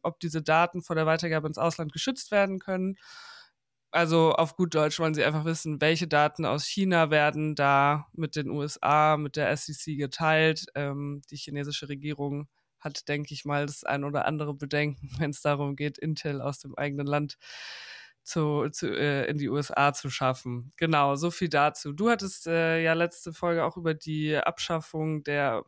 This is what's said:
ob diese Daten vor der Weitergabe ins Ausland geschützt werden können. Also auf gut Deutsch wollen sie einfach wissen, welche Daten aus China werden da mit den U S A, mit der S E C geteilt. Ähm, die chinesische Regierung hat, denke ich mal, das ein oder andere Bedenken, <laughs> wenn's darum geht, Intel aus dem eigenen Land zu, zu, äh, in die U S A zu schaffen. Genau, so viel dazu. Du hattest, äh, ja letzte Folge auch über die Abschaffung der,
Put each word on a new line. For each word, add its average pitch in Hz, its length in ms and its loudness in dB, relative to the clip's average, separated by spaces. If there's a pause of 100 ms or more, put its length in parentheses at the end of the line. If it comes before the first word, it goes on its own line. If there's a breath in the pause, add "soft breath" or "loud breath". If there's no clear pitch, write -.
ob - 160 -4
diese 160 220 -4
Daten 165 420 2
vor 165 140 -4
der 160 80 4
Weitergabe 160 420 2
ins 156 100 -8
Ausland 160 360 0
geschützt - 360 -4
werden 196 300 2
können. 190 380 -4 (920 loud breath)
Also 160 440 6
auf 160 240 2
gut 175 180 2
Deutsch 151 240 2
wollen 160 140 2
sie 151 100 2
einfach 151 220 2
wissen, 160 340 -2
welche 160 300 2
Daten 151 360 4
aus 139 200 0
China 180 440 2
werden 151 460 2
da 143 560 4
mit 156 240 -6
den 143 140 -4
U 147 120 -4
S 147 220 -6
A, 151 320 6
mit 147 220 -4
der 143 120 2
S 143 200 -2
E 156 40 -10
C 151 220 -6
geteilt. 156 720 2 (100)
Ähm, 143 460 -6 (100)
die 147 60 -12
chinesische 143 500 -8
Regierung 143 600 -6 (300)
hat, - 280 -10
denke 147 260 -4
ich 139 120 -12
mal, 147 200 0
das 147 200 -6
ein 139 180 -2
oder 143 220 -2
andere 151 280 -2
Bedenken, 143 580 -4
<laughs> - 80 -6
wenn's 147 220 -2
darum 143 360 0
geht, 147 200 -6
Intel 147 440 -4
aus 139 180 -6
dem 135 160 -16
eigenen 143 320 -4
Land 147 300 -2 (840 loud breath)
zu, 151 480 0
zu, - 160 -6
äh, 139 420 0
in 151 80 -2
die 143 100 -2
U 110 80 -2
S 143 160 -2
A 143 220 4
zu - 160 -8
schaffen. 127 640 -4
Genau, 147 400 2
so 165 160 -2
viel 175 160 -2
dazu. 147 460 0
Du 196 160 0
hattest, 196 360 -2
äh, 165 380 2
ja 160 80 4
letzte 170 400 -2
Folge 170 320 0
auch 160 140 -2
über 165 160 0
die 151 420 -2
Abschaffung 156 880 -2
der, 143 440 0